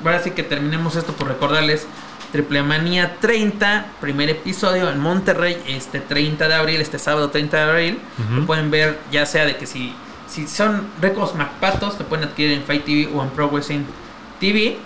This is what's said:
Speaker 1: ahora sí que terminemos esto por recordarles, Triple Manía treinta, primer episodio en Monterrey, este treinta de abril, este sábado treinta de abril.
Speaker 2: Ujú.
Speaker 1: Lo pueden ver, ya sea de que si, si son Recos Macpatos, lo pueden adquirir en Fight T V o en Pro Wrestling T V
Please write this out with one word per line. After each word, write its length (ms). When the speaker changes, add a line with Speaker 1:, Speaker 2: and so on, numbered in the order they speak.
Speaker 1:
ahora 180
sí 100
que 120
terminemos 520
esto 180
por 140
recordarles, 580
Triple 320
Manía 560
treinta, 680
primer 300
episodio 600
en 100
Monterrey, 580
este 320
treinta 480
de 80
abril, 240
este 200
sábado 300
treinta 280
de 140
abril. 280
Speaker 2:
Ujú. 180
Speaker 1:
Lo 40
pueden 260
ver, 280
ya 140
sea 200
de 120
que 80
si, 280
si 200
son 400
Recos 340
Macpatos, 640
lo 60
pueden 220
adquirir 260
en 100
Fight 220
T 60
V 100
o 60
en 60
Pro 200
Wrestling 320
T 120
V 340